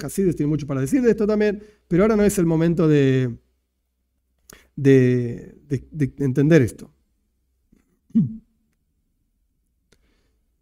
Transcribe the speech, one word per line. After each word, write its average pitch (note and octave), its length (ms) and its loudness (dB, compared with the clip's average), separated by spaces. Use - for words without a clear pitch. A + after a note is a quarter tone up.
Hasides E3+ 340 -2
tiene D3 140 -4
mucho D3+ 160 -4
para C3+ 160 -6
decir F3 220 -2
de A#3 80 4
esto G#3+ 160 -2
también, G#3 340 -2
pero E3+ 160 2
ahora A3 120 2
no G#3 80 2
es G3+ 160 0
el E3+ 80 0
momento E3 400 0
de, C3 500 0
de, B2+ 920 0
de, C#3+ 240 -8
de C#3 340 -6
entender C#3+ 380 2
esto. - 280 -8